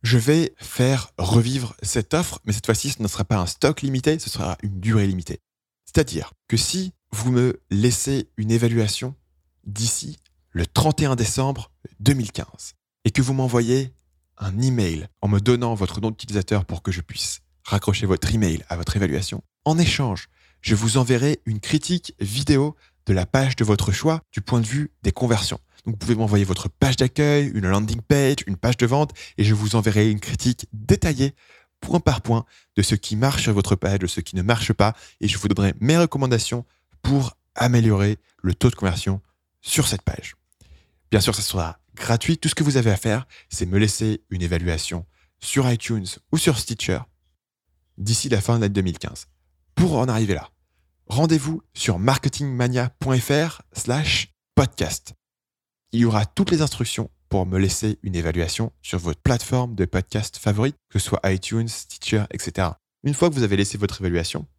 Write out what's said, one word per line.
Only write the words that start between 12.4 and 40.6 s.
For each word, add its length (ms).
et 60
que 140
vous 100
m'envoyez 600
un 220
email 460
en 60
me 120
donnant 360
votre 260
nom 80
d'utilisateur 560
pour 160
que 100
je 100
puisse 400
raccrocher 440
votre 260
email 340
à 80
votre 200
évaluation, 480
en 140
échange, 500
je 140
vous 240
enverrai 480
une 140
critique 600
vidéo 560
de 80
la 140
page 280
de 80
votre 280
choix 300
du 100
point 180
de 60
vue 260
des 80
conversions. 480
Donc, 80
vous 40
pouvez 180
m'envoyer 300
votre 220
page 280
d'accueil, 580
une 140
landing 340
page, 360
une 100
page 200
de 100
vente, 240
et 60
je 100
vous 220
enverrai 340
une 100
critique 540
détaillée, 640
point 200
par 220
point, 240
de 60
ce 140
qui 200
marche 280
sur 100
votre 220
page, 240
de 80
ce 120
qui 160
ne 60
marche 320
pas, 220
et 60
je 100
vous 100
donnerai 320
mes 180
recommandations 680
pour 360
améliorer 640
le 140
taux 160
de 40
conversion 460
sur 260
cette 140
page. 340